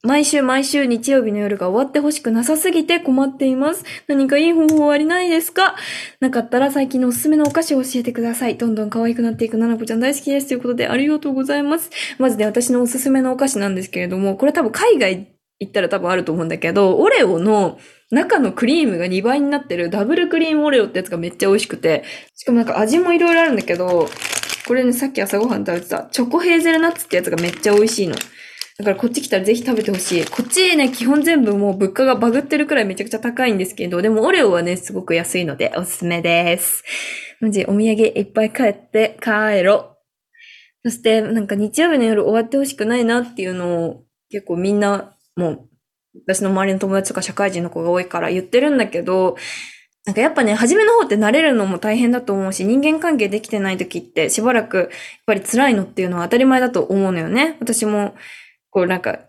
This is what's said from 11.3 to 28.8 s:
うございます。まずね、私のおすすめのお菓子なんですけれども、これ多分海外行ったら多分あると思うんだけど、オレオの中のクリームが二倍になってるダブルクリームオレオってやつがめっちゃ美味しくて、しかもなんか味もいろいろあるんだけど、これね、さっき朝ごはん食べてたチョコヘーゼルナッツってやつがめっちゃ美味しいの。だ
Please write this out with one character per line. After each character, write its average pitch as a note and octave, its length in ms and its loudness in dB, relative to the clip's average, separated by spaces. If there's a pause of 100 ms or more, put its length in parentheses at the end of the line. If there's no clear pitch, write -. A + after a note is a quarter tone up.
う - 20 -2
ご C4 100 -2
ざ C#4+ 140 0
い C#4+ 60 0
ま D4+ 160 0
す。 - 120 -10 (260)
ま C4 120 2
ず A3 80 -2
ね、 G#3+ 80 0
私 A#3+ 240 0
の B3 120 2
お B3 60 2
す B3 100 -4
す C4 120 -2
め C4+ 100 4
の B3+ 140 0
お - 20 -2
菓 C4+ 140 0
子 G#3+ 100 -4
な G3+ 80 -2
ん F#3+ 80 -2
で F#3 80 -6
す - 80 -14
け F#3 80 -6
れ F3+ 80 -4
ど F#3 100 -4
も、 G3 200 0
こ C4 80 0
れ D4 80 2
多 E4+ 100 0
分 A3 80 -2
海 A4 280 4
外 F#3+ 280 0 (320)
行 G3 100 -8
っ - 40 -20
た G#3 80 2
ら - 80 0
多 G3+ 100 -2
分 F3 100 -2
あ F#3 60 2
る F3+ 80 0
と E3 80 -4
思 E3 120 -2
う - 20 -2
ん - 20 -4
だ E3+ 120 -6
け E3+ 120 -2
ど、 G3 260 4
オ F#4+ 120 6
レ G#4 160 4
オ F3+ 120 2
の G3 400 2 (320)
中 F4+ 300 2
の G3+ 140 0
ク A3+ 140 -2
リ D#4 180 2
ー - 20 2
ム F#3 120 -2
が F3 80 -2
二 F#3 140 -2
倍 C4 200 0
に C#4+ 80 0
な C#4+ 80 0
っ C#4+ 80 -6
て - 100 -6
る F3 140 -2
ダ G3+ 160 0
ブ D4 100 0
ル E4+ 140 0
ク E4 100 0
リ D#4+ 120 0
ー D#4 40 0
ム D4 80 2
オ D4+ 60 2
レ C4+ 100 4
オ G#3 60 2
っ - 20 -10
て F#3 120 -6
や F#3 40 -6
つ - 60 -12
が F3 80 -6
め E3+ 100 -6
っ - 80 -10
ち G3 100 -2
ゃ G3 40 2
美 G3 60 4
味 A3 100 2
し - 20 -
く - 80 -6
て、 D#3+ 300 0 (320)
し - 80 -12
か B3 80 2
も A#3+ 60 4
な A3+ 40 2
ん - 20 0
か - 140 -2
味 A3+ 200 2
も F4+ 120 2
い E4+ 80 2
ろ E4+ 140 4
い - 20 4
ろ E4 60 4
あ - 20 4
る D#4 80 2
ん A3+ 60 0
だ F#3 60 -2
け F3 120 -2
ど、 F3 320 0 (580)
こ A#3+ 100 0
れ B3+ 100 2
ね、 B3 80 2
さ B3+ 140 -2
っ C4+ 40 -6
き G#3 100 -4
朝 G3+ 180 -2
ご A#3 100 -2
は G#3+ 100 -2
ん G3+ 60 -6
食 F3 80 -4
べ F3 80 -4
て - 80 -18
た E3+ 200 -6
チ - 120 -4
ョ A#3+ 100 -2
コ E4 80 2
ヘ F4 160 2
ー E4 60 4
ゼ E4 100 2
ル D#4+ 80 2
ナ E4 120 2
ッ - 20 -
ツ - 140 -12
っ - 20 -20
て - 80 0
や F3+ 40 0
つ - 80 -6
が F3 60 -2
め F3 140 -2
っ - 20 -8
ち - 180 -2
ゃ G#3 40 4
美 G#3 80 6
味 A3 80 4
し G#3 160 -2
い - 20 -4
の。 D3+ 80 -4 (640)
だ G3+ 60 -6